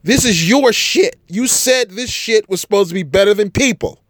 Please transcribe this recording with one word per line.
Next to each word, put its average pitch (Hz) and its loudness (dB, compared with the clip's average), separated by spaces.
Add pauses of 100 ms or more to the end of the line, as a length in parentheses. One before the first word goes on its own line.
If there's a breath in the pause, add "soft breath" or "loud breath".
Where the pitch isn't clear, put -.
This 240 2
is 170 0
your 254 4
shit. - 0 (140)
You 226 -4
said 247 0
this 233 -10
shit 220 -2
was 185 -4
supposed 202 0
to 170 -10
be 180 -4
better 196 2
than 202 0
people. 233 -4